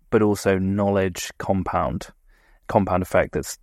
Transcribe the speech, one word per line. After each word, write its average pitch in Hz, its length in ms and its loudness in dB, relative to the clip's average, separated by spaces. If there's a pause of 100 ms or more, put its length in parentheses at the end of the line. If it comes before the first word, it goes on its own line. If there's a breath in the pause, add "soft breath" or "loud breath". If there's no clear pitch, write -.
(120)
but 113 100 4
also 98 380 2
knowledge 98 800 0
compound, 87 680 -2 (580)
compound 92 340 2
effect 82 320 0
that's, - 300 -6